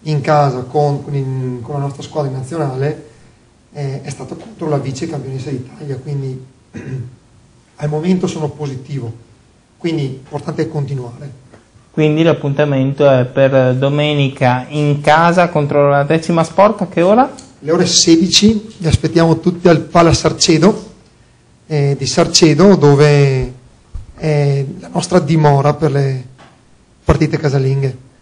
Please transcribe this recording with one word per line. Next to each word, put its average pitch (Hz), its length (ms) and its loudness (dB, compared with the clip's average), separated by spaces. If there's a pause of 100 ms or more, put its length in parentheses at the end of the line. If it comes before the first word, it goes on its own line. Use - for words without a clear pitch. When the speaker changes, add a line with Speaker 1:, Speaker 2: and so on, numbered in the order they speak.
Speaker 1:
in 151 140 -2
casa 143 420 0
con, 143 420 -2
con, 143 100 -10
in, 131 480 -6
con 147 120 -12
la 139 60 -6
nostra 143 220 -8
squadra 143 280 -6
in 131 60 -8
nazionale, 139 680 -6 (680)
eh, 139 300 -8
è 143 80 -12
stata - 240 -12
contro - 340 -12
la 143 100 0
vice 135 300 -8
campionessa 135 420 -10
d'Italia, 135 460 -10
quindi 135 480 -10 (280)
<clears throat> 131 360 -12 (680)
al 151 120 -6
momento 175 380 -2
sono 156 220 -6
positivo, 131 640 -10 (680)
quindi 160 240 -4
l'importante 143 600 -8
è 151 60 -6
continuare. 139 720 -10 (480)
Speaker 2:
Quindi 156 340 2
l'appuntamento 143 840 0
è 127 160 4
per 131 520 2
domenica 139 920 0
in 147 320 -2
casa 170 480 4
contro 143 400 0
la 143 140 2
Decima 160 400 0
Sport, 196 400 2
a 175 60 -4
che 165 140 -2
ora? 233 300 2 (280)
Speaker 1:
Le 143 120 -6
ore 175 140 2
sedici, 190 920 2
vi 175 100 -4
aspettiamo 165 500 2
tutti 180 300 0
al 160 120 4
Pala 170 320 4
Sarcedo, 165 760 0 (760)
eh, 139 300 0
di 139 100 -6
Sarcedo, 170 680 4
dove 143 800 4 (640)
è 143 480 0 (160)
la - 120 -18
nostra 180 280 0
dimora 147 540 2
per 147 180 -2
le 135 320 -2 (800)
partite 151 340 2
casalinghe. 135 580 0 (260)